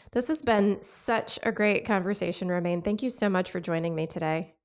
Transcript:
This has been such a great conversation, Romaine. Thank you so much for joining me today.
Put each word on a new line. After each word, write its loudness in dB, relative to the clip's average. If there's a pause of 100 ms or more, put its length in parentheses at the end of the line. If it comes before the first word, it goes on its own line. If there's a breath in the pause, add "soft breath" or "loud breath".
(120 loud breath)
This 0
has -2
been 4
such -2
a 0
great 2
conversation, 0
Romaine. 0
Thank 0
you 0
so 0
much 2
for -4
joining -2
me -2
today. -2